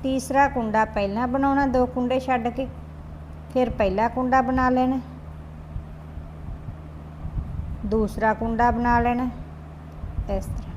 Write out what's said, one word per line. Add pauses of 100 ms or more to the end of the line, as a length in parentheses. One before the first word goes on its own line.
ਤੀਸਰਾ
ਕੁੰਡਾ
ਪਹਿਲਾਂ
ਬਣਾਉਣਾ,
ਦੋ
ਕੁੰਡੇ
ਛੱਡ
ਕੇ, (840)
ਫਿਰ
ਪਹਿਲਾ
ਕੁੰਡਾ
ਬਣਾ
ਲੈਣਾ, (2750)
ਦੂਸਰਾ
ਕੁੰਡਾ
ਬਣਾ
ਲੈਣਾ (1000)
ਇਸ
ਤਰ੍ਹਾਂ।